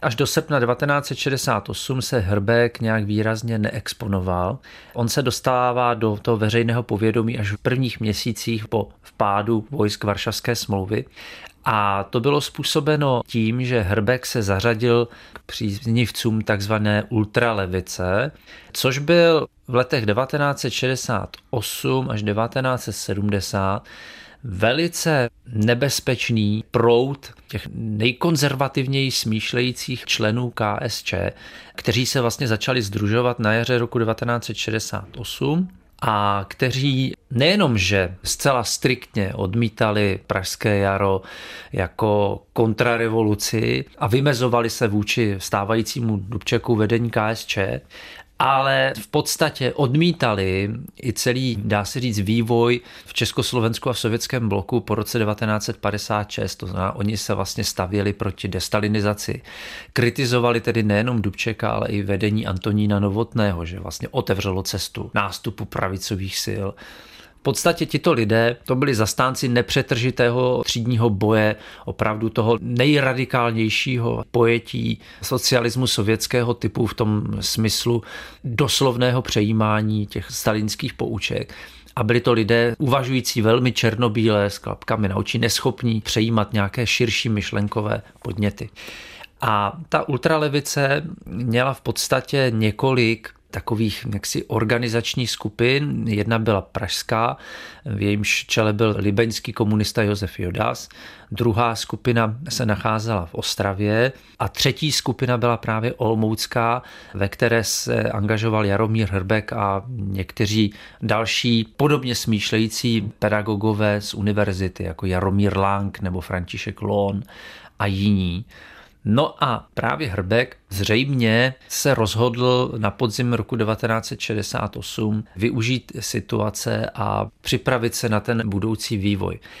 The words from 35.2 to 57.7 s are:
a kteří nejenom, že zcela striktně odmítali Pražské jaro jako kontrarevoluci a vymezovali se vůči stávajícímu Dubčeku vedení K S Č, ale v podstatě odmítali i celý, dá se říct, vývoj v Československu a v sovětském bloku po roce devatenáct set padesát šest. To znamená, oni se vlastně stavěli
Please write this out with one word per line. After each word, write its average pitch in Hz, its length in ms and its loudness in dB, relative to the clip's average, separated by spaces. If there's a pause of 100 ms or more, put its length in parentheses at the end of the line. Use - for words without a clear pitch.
a 101 460 2
kteří 131 680 0 (180)
nejenom, 143 460 4
že 92 460 2
zcela 127 400 0
striktně - 720 -2
odmítali 104 920 0
Pražské 101 500 0
jaro 98 440 2 (520)
jako 101 680 0 (100)
kontrarevoluci 113 1300 2 (120)
a 127 100 -2
vymezovali 120 640 2
se 117 180 0
vůči 104 500 0
stávajícímu 110 800 0
Dubčeku 107 580 -2
vedení 113 340 2
K 110 200 0
S 113 160 -6
Č, 101 360 -2 (600)
ale 135 580 2
v - 60 -14
podstatě 147 680 0
odmítali 120 960 2 (340)
i 120 100 -2
celý, 123 500 0
dá 104 220 0
se - 140 -6
říct, 117 200 0
vývoj 117 600 4 (240)
v - 80 -20
Československu 117 760 0
a 120 40 -2
v - 60 -4
sovětském 117 500 0
bloku 101 300 0
po 107 160 -2
roce 110 240 -2
devatenáct 107 440 0
set - 140 -6
padesát 104 540 -2
šest. 107 240 -6
To - 120 -10
znamená, 95 240 -2
oni 104 260 -2
se - 160 -2
vlastně 98 300 -4
stavěli 98 500 -2